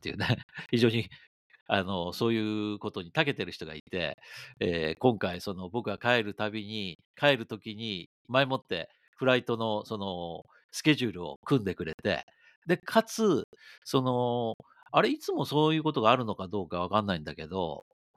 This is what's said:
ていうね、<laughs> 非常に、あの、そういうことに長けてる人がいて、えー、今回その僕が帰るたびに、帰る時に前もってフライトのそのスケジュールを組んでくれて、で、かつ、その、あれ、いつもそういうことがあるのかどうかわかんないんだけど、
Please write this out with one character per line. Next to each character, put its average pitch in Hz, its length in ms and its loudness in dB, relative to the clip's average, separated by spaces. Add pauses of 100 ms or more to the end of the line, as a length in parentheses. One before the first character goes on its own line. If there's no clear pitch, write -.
て - 80 -8
い 71 60 -6
う - 20 -8
ね、 104 100 -2
<laughs> - 460 -4
非 123 60 4
常 117 100 6
に、 113 200 0 (600)
あ 101 140 2
の、 90 320 -4
そ 117 140 0
う 117 60 4
い 113 40 2 (360)
う 104 40 -8
こ 104 140 -8
と 101 100 -8
に 85 100 -14
長 156 140 2
け 143 80 -2
て 101 100 -4
る 87 80 -6
人 - 140 -10
が 78 80 -10
い 76 80 -12
て、 85 340 -4 (440)
え 82 360 2
ー、 - 20 -20
今 120 200 4
回 90 240 -2
そ 104 100 -6
の 90 160 -10
僕 104 220 -6
が 98 80 -6
帰 120 240 2
る 101 120 -6
た 107 160 -2
び 107 140 -8
に、 101 340 -8 (160)
帰 143 220 4
る 110 100 -8
時 107 280 -10
に 104 340 -8 (200)
前 131 180 4
も 131 100 0
っ - 100 -12
て 85 220 -4 (280)
フ - 100 -4
ラ 127 100 8
イ 120 80 0
ト 120 120 0
の 110 280 -2
そ 113 140 -8
の 87 460 -6 (260)
ス - 120 -10
ケ 151 120 6
ジ 127 120 0
ュ 107 40 -2
ー - 20 -8
ル 87 120 -8
を 73 200 -10
組 139 180 2
ん - 20 -10
で 92 100 -2
く 87 100 -8
れ 78 100 -6
て、 82 300 -2 (420)
で、 175 100 2
か - 260 2
つ、 202 420 2 (400)
そ 135 180 2
の、 123 520 0 (380)
あ 160 100 6
れ、 226 80 2
い 311 80 -2
つ 403 140 -4
も 330 120 0
そ 151 280 4
う - 20 2
い 160 40 0
う 151 40 -2
こ 156 100 0
と 135 100 -2
が 110 80 8
あ 127 60 8
る 127 80 -2
の 104 100 -4
か 95 140 -8
ど 98 140 -2
う 80 60 -8
か 87 120 -4
わ 87 80 -2
か 104 120 4
ん 104 60 -2
な 95 100 2
い 78 40 -6
ん 76 40 -12
だ 76 100 -8
け 80 120 -10
ど、 82 380 -4 (320)